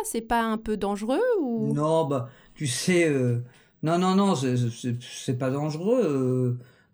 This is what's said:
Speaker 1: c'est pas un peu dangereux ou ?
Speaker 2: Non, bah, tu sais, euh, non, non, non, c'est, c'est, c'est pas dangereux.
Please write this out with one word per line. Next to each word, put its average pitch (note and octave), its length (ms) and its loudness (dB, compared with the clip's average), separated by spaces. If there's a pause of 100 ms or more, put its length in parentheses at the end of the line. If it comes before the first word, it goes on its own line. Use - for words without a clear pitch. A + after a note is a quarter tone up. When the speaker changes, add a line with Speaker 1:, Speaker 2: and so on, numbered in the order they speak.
Speaker 1:
c'est A3+ 160 -4
pas A#3 220 0
un A3 140 -2
peu A3 200 -4
dangereux G#3 420 -2 (220)
ou ? A3+ 320 -2
Speaker 2:
Non, D#3 320 2
bah, C3 240 -2 (240)
tu D3+ 140 -6
sais, E3+ 420 2
euh, B2 300 2 (440)
non, E3 140 2
non, F#3 180 2
non, G3 200 4
c'est, B2+ 200 0
c'est, B2 460 -2
c'est - 360 -6
pas C3 120 -2
dangereux. C#3+ 1080 0 (360)